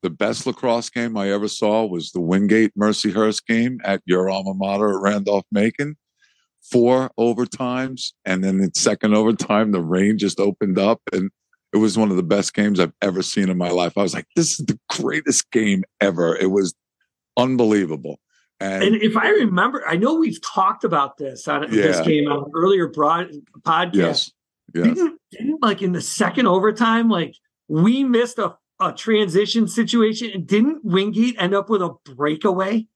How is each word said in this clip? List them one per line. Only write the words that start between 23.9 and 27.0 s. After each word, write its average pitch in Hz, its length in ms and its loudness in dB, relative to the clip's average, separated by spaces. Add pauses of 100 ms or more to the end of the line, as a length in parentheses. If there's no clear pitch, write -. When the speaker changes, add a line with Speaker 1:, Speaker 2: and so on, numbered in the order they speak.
Speaker 1:
Yes. 98 360 0 (440)
Yes. 85 120 0
Speaker 2:
Didn't, 330 340 0 (120)
didn't, 294 300 -4
like, 202 200 0
in 180 100 -2
the 165 80 -4
second - 460 -2
overtime, 220 640 2